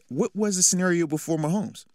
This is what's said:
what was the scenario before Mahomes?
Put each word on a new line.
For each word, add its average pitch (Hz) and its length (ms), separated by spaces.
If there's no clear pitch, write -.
what 156 260
was 208 220
the 185 60
scenario 180 440
before 156 300
Mahomes? 156 580